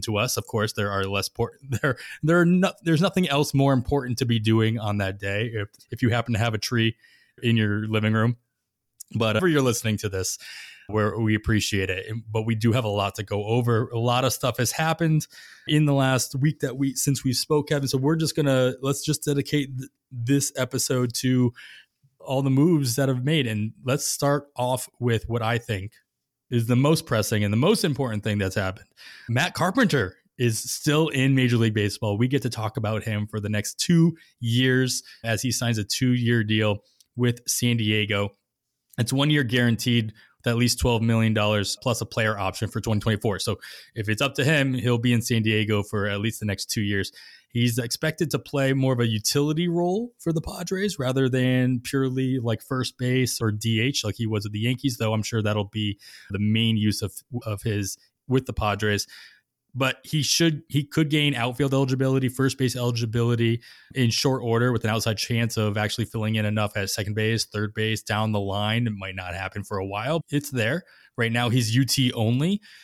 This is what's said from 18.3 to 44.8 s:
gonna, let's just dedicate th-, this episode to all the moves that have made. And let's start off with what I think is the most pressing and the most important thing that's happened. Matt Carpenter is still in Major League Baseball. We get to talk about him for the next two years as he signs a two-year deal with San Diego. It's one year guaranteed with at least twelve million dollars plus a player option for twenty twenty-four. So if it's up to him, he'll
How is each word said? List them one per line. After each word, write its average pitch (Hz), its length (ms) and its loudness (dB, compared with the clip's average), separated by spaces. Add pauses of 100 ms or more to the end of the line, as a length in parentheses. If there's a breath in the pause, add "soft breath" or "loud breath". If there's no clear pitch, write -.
gonna, 131 480 2
let's 135 220 -2
just 151 220 -2
dedicate 143 520 -2
th-, 127 120 -10 (200)
this 135 460 0
episode 127 600 -2
to 127 360 2 (680 loud breath)
all 135 220 -4
the 139 80 2
moves 139 460 4
that 139 120 2
have 127 160 0
made. 147 220 2
And 110 260 -2 (120)
let's 135 240 -2
start 143 480 0
off 123 340 -4 (100)
with 120 300 0
what 117 140 -2
I 117 160 0
think 98 320 -6 (580)
is 117 160 0
the 120 100 2
most 147 300 4
pressing 107 380 0
and 101 100 0
the 113 40 2
most 180 260 2
important 123 400 -2
thing 104 160 0
that's 95 160 -2
happened. 98 320 -4 (420 loud breath)
Matt 135 240 0
Carpenter 165 600 2 (240)
is 120 200 2
still 151 500 0
in 135 260 2
Major 123 220 4
League 113 180 4
Baseball. 104 420 0
We 120 100 2
get 131 140 0
to 127 80 -2
talk 110 280 -6
about 107 260 -2
him 104 240 -4
for 107 120 -6
the 101 100 -4
next 104 300 -4
two 165 380 4 (220 loud breath)
years 127 640 2 (200 loud breath)
as 113 200 -2
he 123 80 -2
signs 117 260 0
a 107 60 0
two-year 120 600 2
deal 107 360 2 (360 soft breath)
with 120 320 0
San 120 300 0
Diego. 104 540 0 (640)
It's 120 160 -2
one 139 160 2
year 147 140 4
guaranteed 120 680 2 (280 soft breath)
with - 80 -4
at 117 100 0
least 120 220 2
twelve 117 240 2
million 113 320 2
dollars 107 440 0
plus 117 220 -2
a 113 60 -8
player 110 320 -2
option 98 300 -4
for 113 120 -6
twenty 107 200 0
twenty-four. 110 360 0
So - 200 -4 (360 loud breath)
if 104 160 -6
it's 107 140 0
up 139 120 -2
to 143 80 0
him, 139 300 2
he'll 120 240 0